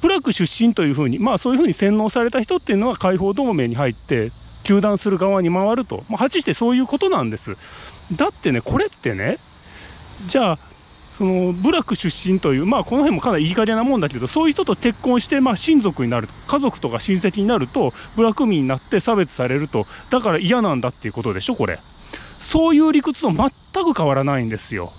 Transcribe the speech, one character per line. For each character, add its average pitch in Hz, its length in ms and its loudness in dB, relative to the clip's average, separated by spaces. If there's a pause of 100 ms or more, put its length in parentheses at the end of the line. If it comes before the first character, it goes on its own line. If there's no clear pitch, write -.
部 330 80 4
落 320 220 0
出 185 360 0
身 226 80 2
と 190 80 0
い 143 80 2
う - 20 0
ふ 147 100 0
う 131 60 0
に、 123 80 -2
ま 233 160 0
あ、 190 60 0
そ 240 100 -2
う 254 40 2
い - 40 2
う - 20 2
ふ 330 40 4
う 339 40 4
に 185 60 2
洗 208 240 2
脳 214 120 0
さ 240 140 0
れ 233 60 2
た 254 120 -2
人 359 160 -2
っ - 40 -2
て - 100 -4
い 208 40 2
う - 20 2
の 214 100 0
は 233 80 -2
解 185 220 0
放 196 160 0
同 240 200 0
盟 135 140 0
に 117 80 -4
入 135 140 0
っ 117 60 -4
て 120 360 -2 (320)
糾 202 180 4
弾 202 180 2
す 208 100 -2
る 190 80 2
側 190 240 2
に 170 100 2
回 196 240 2
る 254 100 -4
と。 - 220 -8
ま 214 120 -6
あ、 - 20 2
は 247 60 2
っ - 20 2
き - 60 -6
り 339 80 0
し - 20 -4
て - 80 0
そ 233 160 0
う 247 60 2
い 247 40 4
う 262 60 2
こ 277 140 -4
と 392 100 2
な 180 140 0
ん 110 80 -2
で 110 60 -8
す。 - 200 -10 (580)
だ 294 120 2
っ 415 40 -2
て - 200 -2
ね、 120 100 0
こ - 160 -2
れ 415 80 2
っ 403 40 -4
て - 260 -6
ね、 123 220 -4 (880)
じ 214 100 0
ゃ 220 140 2
あ、 151 80 -4 (580)
そ 202 80 -2
の 185 280 0
部 190 180 0
落 311 240 0
出 - 360 -4
身 190 80 2
と 147 140 2
い 131 60 2
う、 165 80 0
ま 240 120 2
あ、 180 40 -2
こ - 80 -6
の 254 80 2
辺 302 160 2
も - 60 -4
か 247 100 0
な 165 80 2
り 156 80 0
い 170 40 -2
い 180 40 -4
加 220 100 2
減 220 100 0
な 226 80 0
も 262 140 2
ん 196 40 0
だ - 80 0
け 123 100 -8
ど、 127 80 -4
そ 311 160 0
う 330 40 4
い 302 40 4
う - 20 0
人 381 120 -2
と 214 100 0
結 - 260 -2
婚 247 180 2
し - 80 -8
て、 277 140 2
ま 262 120 2
あ、 - 20 0
親 302 260 4
族 160 240 -2
に 117 60 -2
な 120 80 0
る、 107 100 -6 (180)
家 294 120 0
族 269 200 -2
と - 100 -4
か 190 100 -4
親 196 160 0
戚 190 260 -2
に 196 60 2
な 240 100 2
る 135 100 -2
と、 202 260 -2 (220)
部 220 60 2
落 226 240 2
民 185 160 2
に 131 60 0
な 131 100 0
っ - 20 -8
て - 200 -2
差 226 160 0
別 185 160 0
さ - 160 -4
れ 127 100 0
る 151 100 -2
と。 104 200 -2 (240)
だ 247 100 2
か 214 120 0
ら 156 40 0
嫌 208 240 0
な 185 140 0
ん 120 60 -2
だ 123 80 -2
っ - 40 -10
て - 140 -12
い - 20 -4
う 101 40 -12
こ 113 100 -6
と 107 100 -2
で - 80 -4
し - 80 -6
ょ、 240 60 -2
こ 117 100 0
れ。 87 140 -6 (600)
そ 320 300 2
う 320 60 6
い 294 40 8
う 311 120 6
理 294 100 4
屈 294 200 -4
と 262 100 2
全 214 180 2 (340)
く 339 140 2
変 165 80 2
わ 143 80 4
ら 135 100 2
な 139 140 0
い 123 80 -2
ん 110 40 -4
で 110 80 -6
す - 180 -10
よ。 87 240 -6